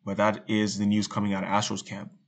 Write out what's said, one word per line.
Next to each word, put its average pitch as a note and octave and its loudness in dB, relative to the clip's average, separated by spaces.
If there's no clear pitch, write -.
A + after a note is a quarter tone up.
But G2 -4
that G#2 2
is G#2+ 2
the G#2 2
news G#2 2
coming G#2 -2
out F#2+ -2
of F#2 -6
Astros G#2 -2
camp. G#2 -12